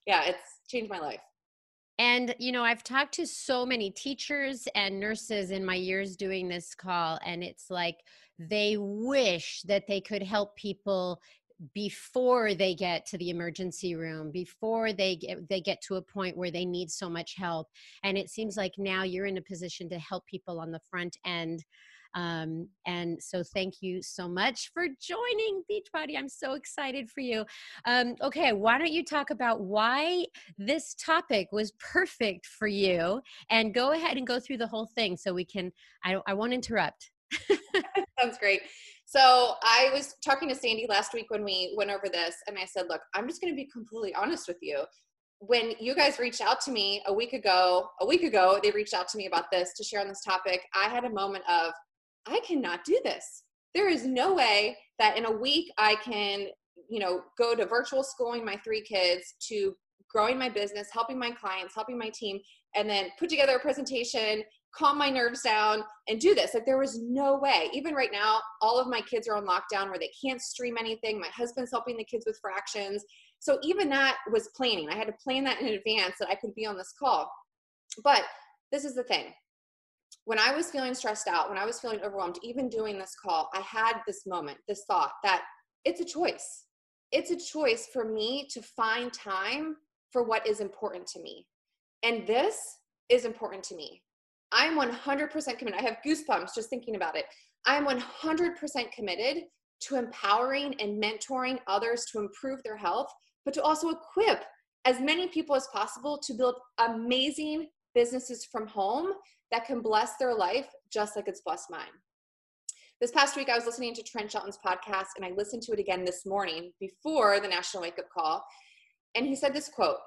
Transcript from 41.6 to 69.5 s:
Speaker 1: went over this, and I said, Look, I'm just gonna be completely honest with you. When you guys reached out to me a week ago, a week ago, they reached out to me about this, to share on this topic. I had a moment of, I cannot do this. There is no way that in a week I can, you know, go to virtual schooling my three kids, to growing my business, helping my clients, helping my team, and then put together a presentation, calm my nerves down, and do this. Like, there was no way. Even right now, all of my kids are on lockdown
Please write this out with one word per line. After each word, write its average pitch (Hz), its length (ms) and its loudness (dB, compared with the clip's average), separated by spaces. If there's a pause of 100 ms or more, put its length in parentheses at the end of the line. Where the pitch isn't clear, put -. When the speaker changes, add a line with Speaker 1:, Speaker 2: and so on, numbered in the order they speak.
Speaker 1:
went 202 140 0
over 196 180 -4
this, 175 280 -2 (100)
and 202 100 -8
I 185 80 -4
said, 185 240 -4
Look, 160 120 -4 (120)
I'm 208 140 -2
just 339 140 -8
gonna 339 160 -2
be 269 160 -8
completely 220 420 -8
honest 240 320 -2
with 175 140 -8
you. 147 240 -4 (560)
When 226 400 0
you 247 160 -2
guys 285 240 2
reached 240 200 -2
out 220 220 2
to 285 80 -6
me 202 360 -2
a 202 60 0
week 233 200 0
ago, 180 560 4 (120)
a 190 60 2
week 349 160 6
ago, 202 400 6
they 208 80 6
reached 208 240 0
out 180 140 0
to 214 100 -6
me 196 80 -6
about 170 240 0
this, 180 240 2
to 220 80 -12
share 208 180 -2
on 196 60 -2
this 196 160 -10
topic. 185 380 0 (160)
I 196 120 4
had 240 160 -2
a 247 60 -2
moment 196 380 -2
of, 165 240 4 (540)
I 330 200 0
cannot 202 380 0
do 415 180 4
this. - 400 -6 (320)
There 392 140 4
is 262 180 2
no 262 260 4
way 226 440 4 (240)
that 214 180 6
in 233 60 0
a 220 60 2
week 269 460 0
I 214 200 6
can, 202 500 -2 (420)
you 220 120 -4
know, 180 220 0 (140)
go 233 200 4
to 214 100 2
virtual 254 380 0
schooling 240 400 -4
my 208 180 -4
three 214 200 -4
kids, 185 520 2 (140)
to 196 260 0 (340)
growing 233 300 2
my 254 120 -2
business, 208 420 -4
helping 247 260 -2
my 240 120 -2
clients, 190 440 -6
helping 240 240 -6
my 220 120 -4
team, 202 280 -8 (380)
and 208 120 2
then 196 180 2 (120)
put 320 100 -2
together 277 280 4
a 254 40 2
presentation, 240 840 -2 (300)
calm 294 240 4
my 285 120 4
nerves 247 320 0
down, 214 400 4 (260)
and 220 120 0
do 370 140 8
this. 165 200 2
Like, 226 120 0
there 262 120 4
was 233 220 0
no 269 380 2
way. 226 340 4
Even 294 220 -4
right 262 180 2
now, 220 280 4 (220)
all 233 160 6
of 247 100 2
my 240 140 -2
kids 226 260 -4
are 214 80 0
on 202 100 -2
lockdown 196 420 0